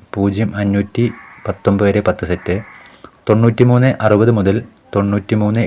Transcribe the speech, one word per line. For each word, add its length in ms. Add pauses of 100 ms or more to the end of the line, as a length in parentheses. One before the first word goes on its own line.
(140)
പൂജ്യം 360 (100)
അഞ്ഞൂറ്റി 440 (420)
പത്തൊമ്പത് 420
വരെ 200
പത്ത് 220
സെറ്റ്, 260 (720)
തൊണ്ണൂറ്റിമൂന്ന് 600 (160)
അറുപത് 320
മുതൽ 180 (380)
തൊണ്ണൂറ്റിമൂന്ന് 720